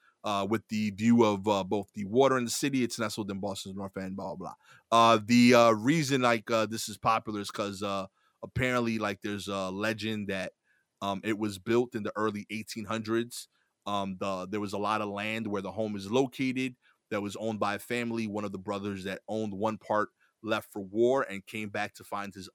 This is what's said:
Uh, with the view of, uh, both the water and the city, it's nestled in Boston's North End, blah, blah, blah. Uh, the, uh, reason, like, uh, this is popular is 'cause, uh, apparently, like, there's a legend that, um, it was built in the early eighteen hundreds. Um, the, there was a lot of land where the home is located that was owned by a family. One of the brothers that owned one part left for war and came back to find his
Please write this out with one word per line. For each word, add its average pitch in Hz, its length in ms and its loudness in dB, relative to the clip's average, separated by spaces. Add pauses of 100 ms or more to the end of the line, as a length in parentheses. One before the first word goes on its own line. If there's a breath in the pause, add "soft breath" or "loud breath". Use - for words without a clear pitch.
(240)
Uh, 101 260 0
with 110 200 -2
the 107 220 -2
view 117 320 6
of, 101 240 2
uh, 101 160 4
both 98 300 -4
the 104 120 -8
water 131 320 4
and 123 100 -2
the 113 40 -4
city, 139 320 0
it's 113 160 -4
nestled 107 320 -4
in 98 80 -6
Boston's 98 360 -8
North 98 220 -8
End, 95 180 -8
blah, 95 200 -8
blah, 87 200 -12 (360 soft breath)
blah. 117 240 8
Uh, 113 100 6
the, 120 280 10
uh, 117 180 10
reason, 131 500 2
like, 117 300 2
uh, 110 140 4
this 107 240 -6
is 101 80 -12
popular 110 440 0
is 101 100 -8
'cause, 101 320 -6
uh, 98 240 -2 (340)
apparently, 120 580 0
like, 104 220 -4
there's 104 280 -6
a 98 220 -4
legend 107 580 -4
that, 95 240 -6 (480)
um, 98 220 -2
it 107 140 -2
was 104 220 -4
built 120 360 0
in 107 80 -6
the 104 140 -6
early 104 320 -2
eighteen 110 360 -10
hundreds. 113 600 -4 (380)
Um, 98 340 -4
the, 95 280 -4
there 104 140 -4
was 104 120 -6
a 104 40 -2
lot 104 240 0
of 104 80 -4
land 107 380 -4
where 101 140 -4
the 95 120 -8
home 107 240 -4
is 98 140 -10
located 131 640 -2 (340)
that 104 120 -2
was 101 140 -6
owned 107 240 -4
by 104 160 0
a 101 40 -6
family. 117 480 -4
One 104 180 -4
of 98 80 -6
the 101 60 -6
brothers 98 460 -6
that 95 220 -8
owned 107 260 -4
one 107 240 -2
part 107 320 0 (320)
left 107 300 -4
for 104 120 -8
war 117 400 4
and 98 220 -8
came 107 240 -8
back 104 260 -4
to - 100 -18
find 101 280 -8
his 95 220 -14